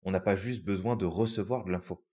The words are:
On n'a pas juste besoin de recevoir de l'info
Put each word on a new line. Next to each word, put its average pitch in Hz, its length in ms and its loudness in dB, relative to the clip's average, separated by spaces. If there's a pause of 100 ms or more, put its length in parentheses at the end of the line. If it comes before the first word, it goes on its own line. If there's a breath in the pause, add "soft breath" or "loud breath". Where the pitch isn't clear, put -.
On 95 100 0
n'a 92 80 4
pas 98 160 4
juste 107 280 -4
besoin 98 300 0
de 117 120 0
recevoir 110 580 0
de 92 80 -2
l'info 90 400 -6